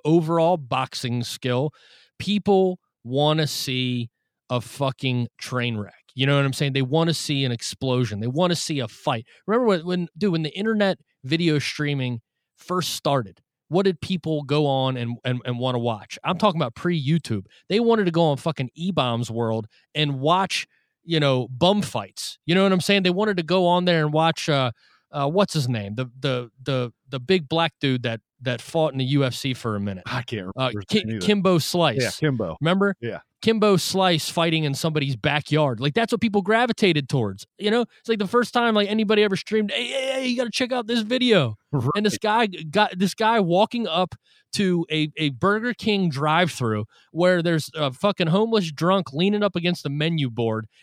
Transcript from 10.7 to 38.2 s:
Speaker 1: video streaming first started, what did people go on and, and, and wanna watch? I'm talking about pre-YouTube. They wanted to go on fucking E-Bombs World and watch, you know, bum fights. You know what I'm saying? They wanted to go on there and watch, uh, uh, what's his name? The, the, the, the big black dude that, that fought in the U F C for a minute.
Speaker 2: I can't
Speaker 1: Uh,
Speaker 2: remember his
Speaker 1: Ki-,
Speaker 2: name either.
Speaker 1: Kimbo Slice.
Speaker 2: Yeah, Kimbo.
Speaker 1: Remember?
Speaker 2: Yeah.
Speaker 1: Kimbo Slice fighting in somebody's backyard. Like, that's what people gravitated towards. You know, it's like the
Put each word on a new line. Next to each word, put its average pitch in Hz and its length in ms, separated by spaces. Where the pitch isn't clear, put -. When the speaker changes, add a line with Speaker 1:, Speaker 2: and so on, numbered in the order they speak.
Speaker 1:
video 156 360
streaming 131 600
first - 380
started, 131 440
what 185 140
did 190 180
people 160 400
go 147 240
on 131 320
and, 117 260
and, 123 220
and 123 140
wanna 127 180
watch? 117 460
I'm 170 160
talking 185 200
about 127 140
pre-YouTube. 151 720
They 202 100
wanted 226 260
to 175 60
go 170 120
on 147 140
fucking 139 360
E-Bombs 131 560
World 113 380
and 143 260
watch, 180 460
you 165 160
know, 131 320
bum 180 320
fights. - 640
You 165 80
know 190 80
what 196 100
I'm 185 80
saying? 202 220
They 180 80
wanted 202 260
to 175 60
go 180 240
on 180 180
there 170 180
and 151 80
watch, 160 380
uh, 135 220
uh, 143 180
what's 190 240
his 135 160
name? 104 260
The, 127 140
the, 127 300
the, 127 280
the 135 100
big 156 280
black 165 320
dude 127 240
that, 113 180
that 123 200
fought 156 300
in 131 80
the 131 60
U 139 180
F 123 100
C 131 220
for 110 200
a 101 40
minute. 98 260
Speaker 2:
I 127 160
can't 104 280
Speaker 1:
Uh, - 80
Speaker 2:
remember 123 240
his 95 60
Speaker 1:
Ki-, 208 180
Speaker 2:
name 110 100
either. 98 100
Speaker 1:
Kimbo 190 320
Slice. 143 460
Speaker 2:
Yeah, 104 80
Kimbo. 113 500
Speaker 1:
Remember? 190 400
Speaker 2:
Yeah. 110 200
Speaker 1:
Kimbo 208 360
Slice 185 520
fighting 165 340
in 139 120
somebody's 147 400
backyard. 143 640
Like, 139 160
that's 226 160
what 226 100
people 202 220
gravitated 208 680
towards. 104 380
You - 140
know, 240 100
it's - 280
like 226 100
the 202 80